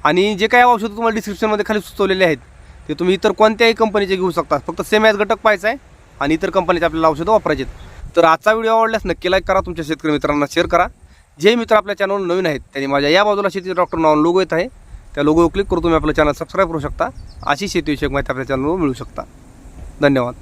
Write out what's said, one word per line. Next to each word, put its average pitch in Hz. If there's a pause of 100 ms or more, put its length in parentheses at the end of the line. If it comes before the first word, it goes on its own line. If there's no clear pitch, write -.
आणि 185
जे 202
काही 247
औषधं 226
तुम्हाला 220
डिस्क्रिप्शनमध्ये 208
खाली 214
सुचवलेले 190
आहेत, 151 (500)
ते 156
तुम्ही 180
इतर 208
कोणत्याही 220
कंपनीचे 202
घेऊ 180
शकता, 165 (100)
फक्त 175
सेमॅज 214
घटक 214
पाहायचा 208
आहे 262 (420)
आणि 143
इतर 185
कंपनीचे 175
आपल्याला 160
औषधं 160
वापरायचे 156
आहेत. -
तर 170
आजचा 165
व्हिडिओ 220
आवडल्यास 226
नक्की 180
लाईक 190
करा, 190
तुमच्या 170
शेतकरी 156
मित्रांना 147
शेअर -
करा. 175 (520)
जे 208
मित्र 226
आपल्या 202
चॅनलवर 196
नवीन 180
आहेत, 143 (140)
त्यांनी 139
माझ्या 143
या 185
बाजूला 202
शेती 185
डॉक्टर 175
नावानं 151
लोगो 175
येत 180
आहे, 180 (480)
त्या 143
लोगोवर 160
क्लिक 196
करून 170
तुम्ही 165
आपलं 156
चॅनल 147
सबस्क्राईब 165
करू 160
शकता. 143 (380)
अशी 147
शेतीविषयक 147
माहिती 139
आपल्या 127
चॅनलवर 135
मिळू 147
शकता. - (760)
धन्यवाद. 131